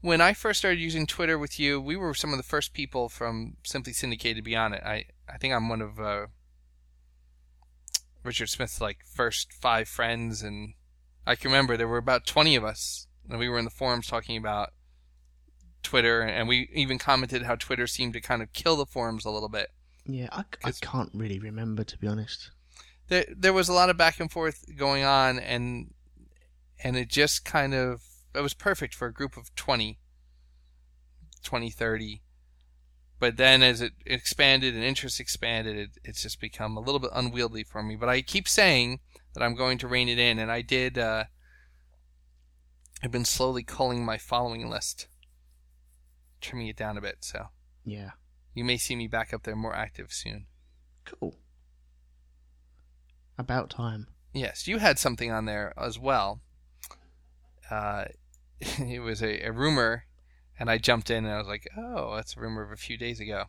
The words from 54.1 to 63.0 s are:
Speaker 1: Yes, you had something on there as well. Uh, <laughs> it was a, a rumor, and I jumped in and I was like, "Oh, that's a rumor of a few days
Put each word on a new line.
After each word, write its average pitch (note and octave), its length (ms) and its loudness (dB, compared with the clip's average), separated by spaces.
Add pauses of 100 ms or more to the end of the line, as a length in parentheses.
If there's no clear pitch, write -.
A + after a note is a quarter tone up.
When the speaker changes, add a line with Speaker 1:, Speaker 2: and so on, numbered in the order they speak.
Speaker 1:
Yes, - 340 -6
you G#3+ 120 -2
had G3 200 6
something A#2+ 320 -2
on A2 140 -2
there G#2 320 -4
as A2+ 220 -6
well. A#2+ 420 0 (1300)
Uh, G#2 360 -4 (260)
<laughs> - 280 -20
it B2 420 -6
was A2 200 -4
a, G#2+ 240 -2
a A2+ 60 -4
rumor, A#2+ 520 2 (540)
and A#2 120 -2
I A2+ 60 6
jumped A#2 320 2
in A2+ 160 0
and G#2+ 80 -4
I G#2 60 -4
was G#2 80 -6
like, G#2 280 -8
"Oh, G#3 420 -8
that's - 200 -10
a A#2+ 40 -14
rumor A2+ 220 -8
of G#2 80 -12
a G#2+ 60 -14
few A#2 220 -10
days A#2+ 200 -8